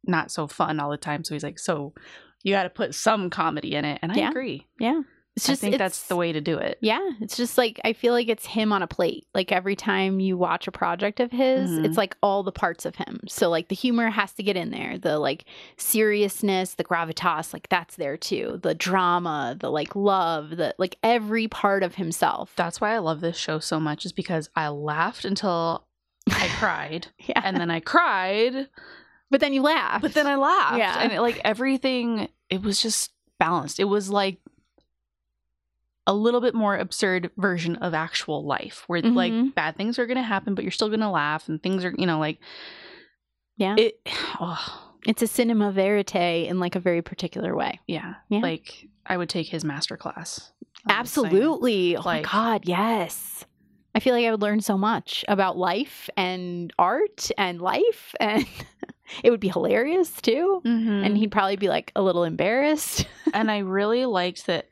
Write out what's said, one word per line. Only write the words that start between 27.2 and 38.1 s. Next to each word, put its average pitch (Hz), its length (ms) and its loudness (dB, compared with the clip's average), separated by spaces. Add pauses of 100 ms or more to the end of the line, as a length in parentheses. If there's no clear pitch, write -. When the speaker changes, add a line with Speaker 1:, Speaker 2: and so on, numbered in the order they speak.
Speaker 1:
And 190 100 0
then 170 160 0
I 165 80 0
cried. 240 880 2 (640)
Speaker 2:
But 269 80 6
then 285 140 2
you 269 80 2
laughed. 277 400 2
Speaker 1:
But 302 140 -2
then 294 120 4
I 285 80 2
laughed. 277 440 2
Speaker 2:
Yeah. 196 220 2
Speaker 1:
And 214 120 2
it, 180 80 0
like, 240 240 2
everything, 240 840 0 (220)
it 190 120 -4
was 202 200 0
just - 320 -2 (240)
balanced. 165 420 0
It 196 60 4
was, 202 240 0
like, 196 300 0 (1700)
a 190 60 4
little 233 280 2
bit 240 140 0
more 208 200 0
absurd 185 600 -2
version 175 400 0
of 165 160 -4
actual 156 500 -4